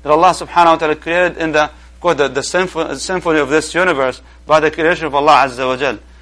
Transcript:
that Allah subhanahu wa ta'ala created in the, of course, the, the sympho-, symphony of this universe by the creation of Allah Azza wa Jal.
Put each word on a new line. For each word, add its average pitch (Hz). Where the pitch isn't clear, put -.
that 143
Allah 170
subhanahu 175
wa 165
ta'ala 156
created 170
in 160
the, 151
of -
course, 170
the, 139
the 131
sympho-, 160
symphony 170
of 139
this 151
universe 151
by 156
the 151
creation 156
of 139
Allah 143
Azza 127
wa 127
Jal. 131